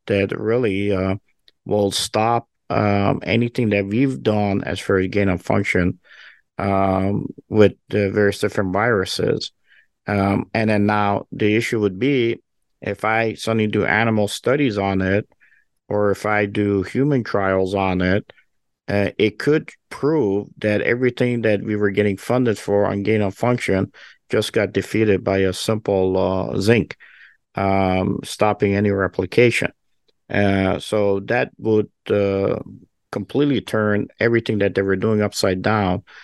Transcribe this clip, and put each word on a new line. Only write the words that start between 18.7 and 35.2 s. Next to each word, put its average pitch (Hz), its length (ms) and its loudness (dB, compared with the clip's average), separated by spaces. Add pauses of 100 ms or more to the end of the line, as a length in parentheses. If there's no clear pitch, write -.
uh, 101 300 -2
it 104 220 0
could 151 320 0 (180)
prove 113 580 -2 (120)
that 104 220 0
everything 123 600 0
that 107 200 0
we 107 140 -4
were 104 160 0
getting 101 240 0
funded 120 420 0
for 101 280 0
on 101 180 -2
gain 107 180 0
of 98 140 -2
function 110 560 0 (380)
just 107 240 0
got 101 200 0
defeated 101 500 0
by 98 160 2
a 95 120 2
simple, 95 640 0
uh, 92 420 -2
zinc, 98 360 2 (600)
um, 98 680 0
stopping 104 520 0
any 101 160 2
replication. 98 800 2 (580)
Uh, 98 480 2
so 101 440 0
that 123 360 -2
would, 107 320 0 (200)
uh, 98 500 0 (540)
completely 131 480 -2
turn 107 460 -2 (120)
everything 113 400 0
that 98 160 0
they 98 60 2
were 95 160 0
doing 107 240 0